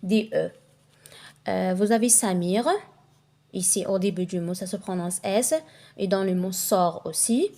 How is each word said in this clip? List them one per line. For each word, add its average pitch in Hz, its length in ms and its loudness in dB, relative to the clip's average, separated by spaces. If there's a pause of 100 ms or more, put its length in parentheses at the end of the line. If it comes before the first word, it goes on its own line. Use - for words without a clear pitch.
des 214 300 2
œufs. 165 180 -2 (960)
Euh, 185 280 0
vous 202 160 2
avez 226 180 2
Samir. 190 580 2 (880)
Ici, 190 340 -2
au 196 120 0
début 185 260 -2
du 180 140 -4
mot, 170 140 -4
ça 185 140 -8
se 185 80 -10
prononce 180 480 -6
S. 208 300 0 (440)
Et 196 100 -4
dans 190 160 2
le 190 120 0
mot 180 160 0
sort 180 540 2
aussi. 240 520 0